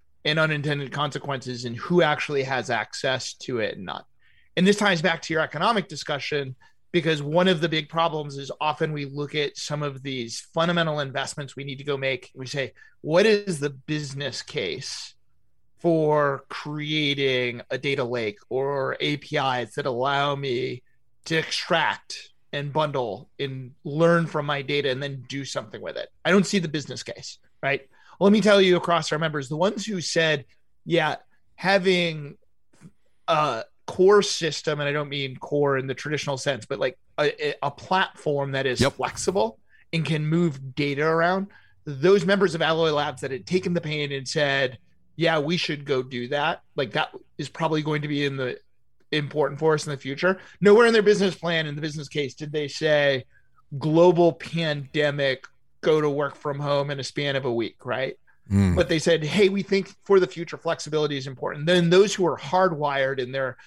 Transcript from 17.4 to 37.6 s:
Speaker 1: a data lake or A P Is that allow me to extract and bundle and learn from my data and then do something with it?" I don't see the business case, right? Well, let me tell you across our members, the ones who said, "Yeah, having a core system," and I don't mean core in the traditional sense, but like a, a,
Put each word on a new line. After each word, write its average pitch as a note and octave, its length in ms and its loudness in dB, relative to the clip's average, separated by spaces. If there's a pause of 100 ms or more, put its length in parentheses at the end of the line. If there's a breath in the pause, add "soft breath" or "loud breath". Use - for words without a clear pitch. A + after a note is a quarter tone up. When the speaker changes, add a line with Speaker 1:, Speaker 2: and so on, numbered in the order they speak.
Speaker 1:
a C3 60 -4
data C#3 260 -2
lake A#2 340 -4 (120)
or C3+ 500 -2
A D3 180 -2
P D3 200 -6
Is B2+ 380 -2
that C#3+ 100 -6
allow C#3 500 0
me C3 480 -4 (420)
to E3 120 -2
extract - 920 -2 (240)
and C#3+ 200 -6
bundle C#3 560 -4 (100)
and C3 320 -8 (140)
learn E3 420 4
from D3 180 -4
my C#3+ 160 -2
data C#3 300 0
and B2+ 100 -4
then C#3 280 -8
do C#3 160 -8
something A2+ 360 -10
with F2 140 -10
it?" - 140 -10 (160)
I D#3+ 60 4
don't F#3+ 140 6
see G3+ 140 0
the E3 80 -4
business C#3 360 -8
case, - 360 -14 (240)
right? C#3 180 0 (380 soft breath)
Well, F3+ 100 4
let G3+ 40 8
me G#3+ 80 4
tell G3+ 200 8
you F3+ 140 6
across E3+ 380 0
our D3+ 40 -2
members, D3+ 300 -4
the D3+ 100 -6
ones G3 280 -2
who G3 160 -6
said, D#3 420 0 (420)
"Yeah, D#3 300 0 (400)
having F3 800 0 (920)
a D3+ 360 2 (240)
core G3+ 340 6
system," D3+ 580 -2
and C#3+ 80 -2
I C#3+ 40 0
don't D3 180 -2
mean C3+ 280 -6
core C#3+ 420 2
in C3 80 -4
the C3 80 -4
traditional D3 420 -4
sense, B2+ 300 -2
but - 100 -4
like C3 220 -2 (180)
a, D3 320 0
a, - 140 -6